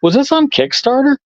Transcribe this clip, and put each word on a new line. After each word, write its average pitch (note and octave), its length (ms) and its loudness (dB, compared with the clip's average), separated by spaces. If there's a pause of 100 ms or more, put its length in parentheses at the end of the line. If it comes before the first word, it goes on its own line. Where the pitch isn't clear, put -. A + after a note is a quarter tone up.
Was E3+ 120 0
this C4+ 180 0
on D#4 180 2
Kickstarter? B3+ 760 0